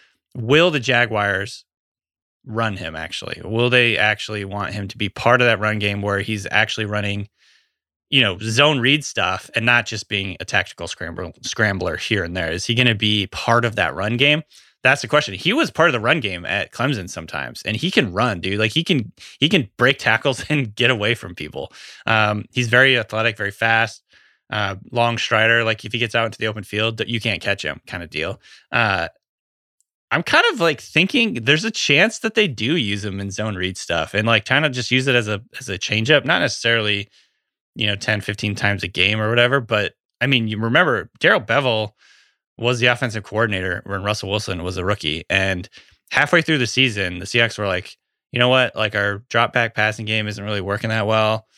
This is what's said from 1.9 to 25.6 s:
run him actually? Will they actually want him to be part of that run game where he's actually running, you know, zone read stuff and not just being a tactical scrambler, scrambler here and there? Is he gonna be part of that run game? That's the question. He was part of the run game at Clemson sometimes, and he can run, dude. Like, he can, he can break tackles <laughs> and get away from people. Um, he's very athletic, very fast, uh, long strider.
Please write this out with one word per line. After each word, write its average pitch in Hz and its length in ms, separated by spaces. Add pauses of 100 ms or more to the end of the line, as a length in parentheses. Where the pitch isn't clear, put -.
run 110 320
him 80 180
actually? 78 480
Will 113 260
they 120 280
actually 104 480
want 98 280
him 101 140
to - 100
be 104 120
part 123 320
of 120 60
that 110 120
run 107 200
game 101 220
where 101 200
he's 104 280
actually 107 360
running, 101 420 (840)
you 135 120
know, 95 180
zone 127 400
read 139 240
stuff 92 520
and 117 100
not 120 200
just - 220
being 98 320
a 92 60
tactical 90 420
scrambler, 85 540
scrambler 92 560
here 101 260
and 85 140
there? 82 140
Is 90 140
he 117 100
gonna 120 200
be 107 320
part 120 380
of 110 100
that 85 180
run 104 220
game? 147 280 (400)
That's 135 200
the 120 40
question. 104 280
He 156 180
was 285 160
part 165 200
of 135 40
the 117 60
run 131 220
game 90 220
at 95 280
Clemson 117 360
sometimes, 73 540
and 107 160
he 185 140
can 123 220
run, 104 260
dude. 95 180
Like, 110 140
he 165 120
can, 131 280 (280)
he 147 80
can 170 300
break 131 220
tackles 127 460
<laughs> - 40
and 131 240
get 120 160
away 110 240
from 87 220
people. 73 360 (360)
Um, 107 440
he's 123 160
very 127 300
athletic, 110 400
very 101 140
fast, 113 500 (480)
uh, 101 280 (140)
long 117 280
strider. 117 440